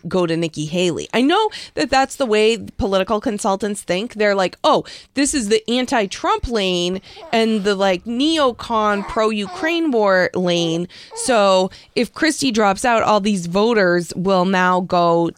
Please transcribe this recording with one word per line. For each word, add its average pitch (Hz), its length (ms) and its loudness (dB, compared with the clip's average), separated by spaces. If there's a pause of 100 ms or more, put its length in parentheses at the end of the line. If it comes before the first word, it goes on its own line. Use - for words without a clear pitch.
go 180 200 0
to 160 100 -2
Nikki 160 280 -4
Haley. 165 460 -2
I 226 120 2
know 403 260 2 (240)
that 302 160 -2
that's 262 280 0
the 277 80 -2
way 214 320 2 (200)
political 196 420 0
consultants 208 600 -4
think. 190 320 -4
They're 208 220 0
like, 185 280 -2
"Oh, 233 220 2 (300)
this 277 180 0
is 233 160 -2
the 220 200 0
anti-Trump 254 800 -2
lane 185 540 -2 (300)
and 220 320 0
the, 202 100 2
like, 190 320 0
neocon 233 1000 0
pro-Ukraine 220 840 -2
war 202 460 2
lane. 175 520 0 (280)
So 202 560 2 (240)
if 240 180 -2
Christie 277 380 0
drops 208 340 2
out, 233 160 2
all 214 180 4
these 190 280 -2
voters 185 680 2
will 185 300 2
now 185 360 2
go 170 560 2